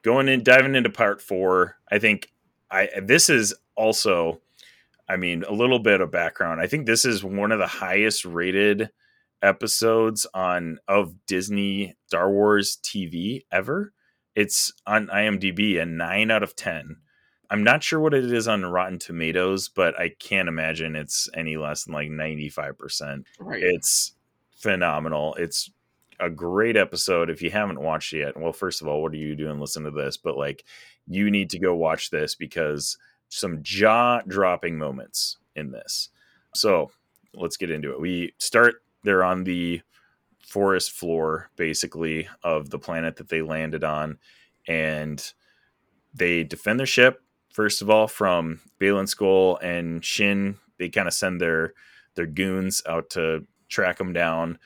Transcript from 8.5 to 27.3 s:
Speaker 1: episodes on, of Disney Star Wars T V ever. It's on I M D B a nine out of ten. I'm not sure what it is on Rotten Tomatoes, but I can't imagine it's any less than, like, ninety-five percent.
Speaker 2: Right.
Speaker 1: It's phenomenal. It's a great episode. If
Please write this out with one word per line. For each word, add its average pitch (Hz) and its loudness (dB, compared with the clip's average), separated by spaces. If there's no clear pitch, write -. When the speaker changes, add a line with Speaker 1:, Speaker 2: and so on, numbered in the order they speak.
Speaker 1:
episodes 113 2
on, 90 -2
of 98 2
Disney 98 -2
Star 92 2
Wars 101 4
T - -8
V 87 -6
ever. 135 -4
It's - 0
on 104 0
I 101 0
M 101 0
D 95 0
B 98 0
a 82 0
nine 87 -2
out 104 2
of - -8
ten. 78 -8
I'm 104 0
not 135 6
sure 160 0
what 151 4
it 127 2
is 117 0
on 104 0
Rotten 90 -2
Tomatoes, 90 -2
but 87 0
I 87 -2
can't 95 -2
imagine 80 -4
it's - -6
any 80 -6
less 76 -6
than, 82 -12
like, 73 -6
ninety-five 76 -8
percent. 69 -10
Speaker 2:
Right. 92 -8
Speaker 1:
It's - 0
phenomenal. 78 0
It's - -6
a 87 -2
great 92 0
episode. 87 2
If 80 -6